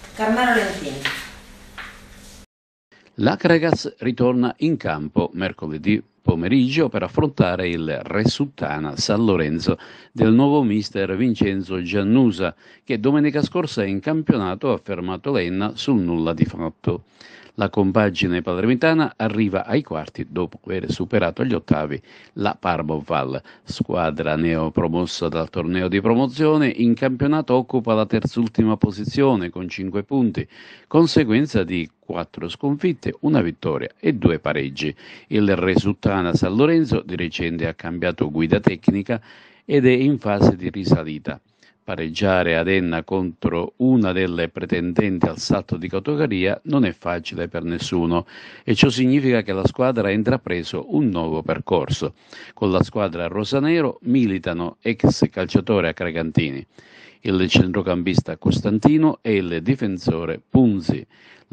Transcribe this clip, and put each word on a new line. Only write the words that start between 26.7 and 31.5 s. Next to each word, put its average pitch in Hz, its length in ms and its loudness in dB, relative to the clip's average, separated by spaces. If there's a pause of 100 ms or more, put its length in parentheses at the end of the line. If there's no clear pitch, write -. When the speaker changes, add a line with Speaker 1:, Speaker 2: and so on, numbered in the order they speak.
Speaker 2:
campionato 139 580 0
occupa 123 400 0
la 107 140 2
terzultima 113 720 0
posizione 104 720 2
con 90 180 -8
cinque 95 340 -6
punti, 123 460 0 (380)
conseguenza 143 760 2